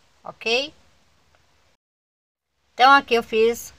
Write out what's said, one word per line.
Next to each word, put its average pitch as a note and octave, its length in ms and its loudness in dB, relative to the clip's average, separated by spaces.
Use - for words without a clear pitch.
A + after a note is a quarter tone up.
ok? C4+ 480 -8
Então, B3+ 180 4
aqui C#4 220 2
eu A#3 100 0
fiz A3+ 560 -4